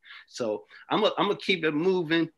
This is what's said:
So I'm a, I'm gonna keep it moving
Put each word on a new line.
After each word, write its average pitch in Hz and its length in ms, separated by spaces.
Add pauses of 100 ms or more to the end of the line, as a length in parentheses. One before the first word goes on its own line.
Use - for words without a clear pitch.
(260)
So 107 380 (260)
I'm 190 140
a, 180 140
I'm 175 80
gonna 202 100
keep 175 280
it 156 80
moving 165 640